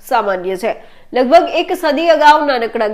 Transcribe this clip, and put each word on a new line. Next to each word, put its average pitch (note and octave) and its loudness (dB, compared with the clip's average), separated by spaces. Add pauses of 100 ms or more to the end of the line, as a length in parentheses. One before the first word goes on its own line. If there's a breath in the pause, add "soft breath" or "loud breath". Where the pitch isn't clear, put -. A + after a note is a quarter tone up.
સામાન્ય F#3+ -4
છે. G3 -6 (360 loud breath)
લગભગ C4 4 (140)
એક E4 -4
સદી E4 -2
અગાઉ D4+ 4
નાનકડા A3+ -4